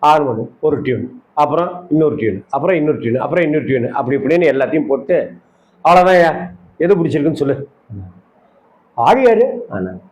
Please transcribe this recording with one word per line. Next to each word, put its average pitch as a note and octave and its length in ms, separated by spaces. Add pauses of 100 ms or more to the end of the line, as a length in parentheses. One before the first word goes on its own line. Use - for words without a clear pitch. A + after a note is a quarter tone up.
ஹார்மோனியம் C#3+ 480 (100)
ஒரு D3 220
டியூன், B2 400 (120)
அப்புறம் D3+ 560
இன்னொரு D3+ 260
டியூன், G2+ 340
அப்புறம் E3 260
இன்னொரு D3+ 220
டியூன், A#2 180
அப்புறம் C#3 300
இன்னொரு D3+ 200
டியூன், B2 260
அப்படி C3+ 260
இப்படின்னு D3+ 360
எல்லாத்தையும் C#3 340
போட்டு, C3+ 500 (520)
"அவ்வளோதான்யா, F3+ 600 (280)
எது F3 180
பிடிச்சிருக்குன்னு D#3 380
சொல்லு." C3+ 340 (1300)
"ஆழியாறு?" A3+ 540 (180)
ஆனா, F#2 200 (220)